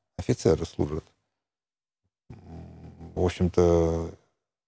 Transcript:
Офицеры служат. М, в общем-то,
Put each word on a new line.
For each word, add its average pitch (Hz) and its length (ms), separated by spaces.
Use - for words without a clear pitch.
Офицеры - 480
служат. 78 380
М, - 840
в 90 100
общем-то, 85 840